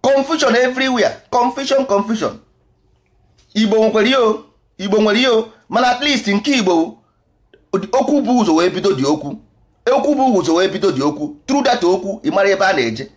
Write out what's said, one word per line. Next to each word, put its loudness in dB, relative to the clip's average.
Confusion 2
everywhere, 0
confusion, 0
confusion. -4
Igbo 2
nwekwere 2
ihe 2
o, 0
Igbo -2
nwere 2
ihe 2
o, 0
mana 0
at 0
least 0
nke 0
Igbo, 0
okwu 0
bụ -2
ụzọ 2
wee 2
bido -2
dị -2
okwu. -2
Okwu 0
bụ 0
ụzọ 0
wee 2
bido -2
dị -4
okwu. -4
Through 0
that 0
okwu, -2
ị -2
mara 2
ebe 0
a 2
na-eje. -4